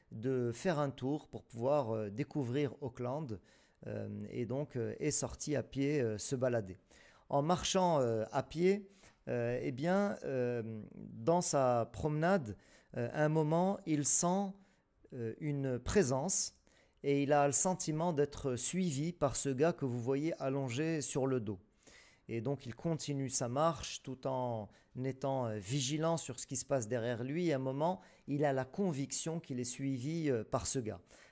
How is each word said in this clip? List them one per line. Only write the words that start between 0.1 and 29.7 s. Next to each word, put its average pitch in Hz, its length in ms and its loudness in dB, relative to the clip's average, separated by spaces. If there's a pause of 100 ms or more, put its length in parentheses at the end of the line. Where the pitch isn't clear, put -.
de 123 400 0
faire 156 280 0
un 143 100 2
tour 135 380 -4
pour - 160 -12
pouvoir, 120 480 0
euh, 110 180 -2
découvrir 131 720 -2
Auckland, 123 580 -6 (460)
euh, 107 240 -6 (220)
et 117 160 -4
donc, 135 280 -4
euh, 113 240 -4
est 151 120 0
sorti - 440 -2
à 123 60 0
pied, 139 400 0
euh, 110 160 0
se - 180 -2
balader. 117 440 0 (500)
En 143 140 2
marchant, 175 560 4
euh, 113 320 2
à 139 100 0
pied, 190 480 2 (380)
euh, 120 340 0
eh 143 100 -2
bien, 185 520 0
euh, 123 400 0 (320)
dans 113 460 0
sa 123 500 4
promenade, 151 640 0 (400)
euh, 120 160 -2
à 151 140 2
un 151 40 4
moment, 160 560 2
il 147 200 2
sent, 190 460 2 (600)
euh, 117 280 -4
une 139 360 -2
présence 139 800 2 (480)
et 143 200 4
il 139 100 4
a 143 120 6
le 143 60 4
sentiment 165 600 2
d'être 143 440 0
suivi 165 580 0
par 131 220 0
ce - 140 0
gars 143 240 4
que 143 120 -4
vous 123 140 -2
voyez 139 420 0
allongé 139 600 -2
sur 135 260 0
le 127 120 2
dos. 104 200 -4 (680)
Et 113 140 -4
donc 127 240 -4
il 117 80 -8
continue 143 560 -2
sa 120 200 -2
marche 151 520 0
tout 131 260 -10
en 123 420 -2 (340)
étant, 135 420 -2
euh, 110 120 -2
vigilant 143 600 0
sur - 220 -8
ce - 80 -10
qui 131 80 -6
se 117 100 -4
passe 123 220 0
derrière 120 360 -2
lui. 160 260 0
Et 147 40 4
à 135 40 2
un - 20 0
moment, 139 400 0 (280)
il 143 180 2
a 139 80 4
la 131 120 2
conviction 160 760 -2
qu'il 131 200 -8
est 123 60 -2
suivi, 139 640 -2